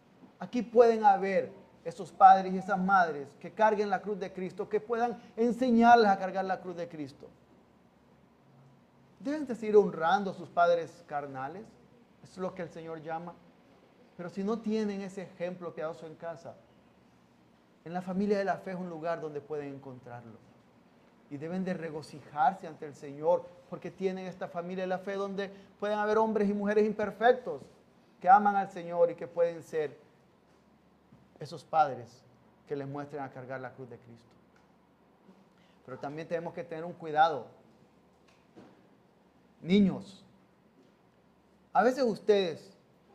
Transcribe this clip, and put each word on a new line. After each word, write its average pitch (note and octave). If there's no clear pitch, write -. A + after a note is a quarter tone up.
Aquí A3
pueden A3+
haber F#3+
esos E3+
padres F#3+
y F#3+
esas F#3+
madres F3
que -
carguen G#3+
la F#3
cruz G3
de F#3
Cristo, F#3
que G#3+
puedan A#3
enseñarles A#3
a G3
cargar F#3+
la F#3
cruz F3+
de E3+
Cristo. D3+
Deben C#4+
de B3
seguir G#3+
honrando F#3
a E3
sus E3+
padres E3+
carnales, C#3+
eso -
es -
lo F#3
que F#3
el D#3+
Señor D#3+
llama. E3+
Pero E3+
si F#3+
no A3
tienen G#3+
ese F#3+
ejemplo F3
piadoso E3
en D#3
casa, D#3
en D#3+
la F#3
familia G3
de G3
la F3
fe F#3
es F3
un F3+
lugar E3
donde D3
pueden C#3+
encontrarlo. B2
Y C#3+
deben E3+
de F3+
regocijarse D#3
ante D#3
el C#3+
Señor, D#3
porque D#3
tienen F#3
esta F3+
familia F3+
de F#3
la F#3
fe G3
donde G3
pueden G#3
haber G#3+
hombres A3
y G3+
mujeres G#3
imperfectos G#3+
que F3+
aman G#3
al F#3+
Señor E3+
y E3
que E3+
pueden E3+
ser D3
esos D3+
padres C3
que D3
les C#3
muestren C#3+
a C3+
cargar C3
la B2
cruz C3
de A#2+
Cristo. A#2
Pero B2+
también D3+
tenemos E3+
que F3
tener D#3+
un F3
cuidado. D3+
Niños, F3
a F#3
veces C4
ustedes G3